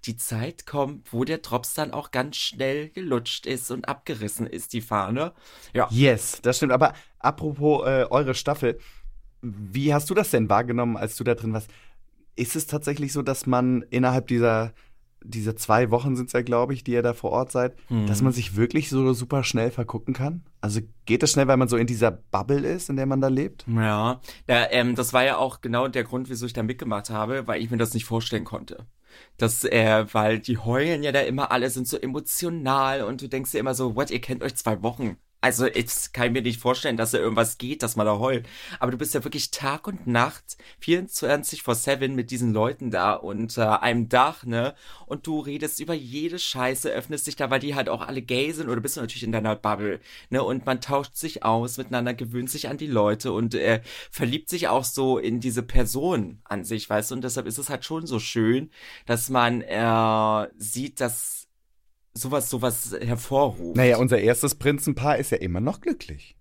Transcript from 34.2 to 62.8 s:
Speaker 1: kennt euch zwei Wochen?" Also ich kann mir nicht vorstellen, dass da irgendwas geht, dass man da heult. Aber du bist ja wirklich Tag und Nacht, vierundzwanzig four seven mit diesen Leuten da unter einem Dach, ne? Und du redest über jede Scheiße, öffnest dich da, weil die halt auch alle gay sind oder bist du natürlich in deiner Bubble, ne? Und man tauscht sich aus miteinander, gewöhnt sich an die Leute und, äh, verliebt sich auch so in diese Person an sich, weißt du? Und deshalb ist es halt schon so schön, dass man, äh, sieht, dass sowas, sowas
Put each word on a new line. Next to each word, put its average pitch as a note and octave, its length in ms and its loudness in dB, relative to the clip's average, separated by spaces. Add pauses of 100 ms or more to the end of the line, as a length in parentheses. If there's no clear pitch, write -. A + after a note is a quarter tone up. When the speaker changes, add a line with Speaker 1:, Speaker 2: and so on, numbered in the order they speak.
Speaker 1:
kennt B2 220 -6
euch C3 120 -6
zwei G#2+ 280 -4
Wochen?" A2+ 340 -4 (220)
Also B2 280 2
ich A#2+ 200 0 (260)
kann A#2+ 200 0
mir B2+ 80 0
nicht A#2 180 -2
vorstellen, B2 380 0
dass A2+ 140 0
da - 80 2
irgendwas A2+ 400 2
geht, B2+ 240 -6
dass A#2 120 -2
man G#2+ 120 2
da G#2 100 4
heult. A#2+ 300 0 (320)
Aber B2 120 0
du B2+ 60 -4
bist D3+ 160 -4
ja C#3+ 100 0
wirklich - 280 -6
Tag C#3 360 -4
und - 200 -8
Nacht, B2 500 0 (220)
vierundzwanzig D#3+ 840 0
four A#2+ 140 0
seven C3+ 400 0
mit B2 160 -2
diesen A#2+ 220 0
Leuten A#2 360 0
da G2 240 4
unter G#2+ 680 0
einem A#2 260 2
Dach, C3 360 4
ne? A#2+ 280 -2 (320)
Und C#3+ 220 -8
du D#3 120 -2
redest D3 400 -6
über D#3+ 140 -6
jede D#3 460 -6
Scheiße, C3 500 -2
öffnest - 380 -4
dich C#3 80 -8
da, B2+ 160 -2
weil C3+ 80 2
die C#3+ 160 -4
halt C3+ 120 -2
auch - 140 -2
alle C3 220 -8
gay B2+ 280 0
sind D#3 160 -6
oder A#2 140 -2
bist C3 160 -4
du C#3+ 40 -6
natürlich A2+ 220 -8
in A2 80 -4
deiner A2 240 0
Bubble, G#2 440 -2 (320)
ne? B2+ 100 2
Und B2+ 240 -2
man C3 160 0
tauscht C#3 340 -2
sich - 280 -8
aus A#2 340 2
miteinander, B2 380 -2
gewöhnt B2 340 -6
sich - 180 -6
an C#3 100 -6
die D3+ 100 -8
Leute G#2+ 440 2
und, A2+ 220 0
äh, A2 280 4 (280)
verliebt C3+ 400 -4
sich F3 200 -2
auch B2+ 140 2
so C3 360 2
in A#2 200 -2
diese A#2+ 220 -2
Person B2 840 2
an G2+ 180 -6
sich, G#2+ 260 -6
weißt G#2+ 220 0
du? C3 40 -6
Und B2+ 80 -6
deshalb B2 220 -4
ist A2 140 -6
es C#3 100 -8
halt C3+ 160 -8
schon D#3+ 220 -6
so C3 100 -2
schön, A#2+ 540 0 (340)
dass A#2+ 240 -2
man, A#2+ 320 2
äh, A2 840 2 (100)
sieht, A2+ 420 -8
dass - 440 -4 (720)
sowas, B2+ 360 -2
sowas A#2+ 500 -4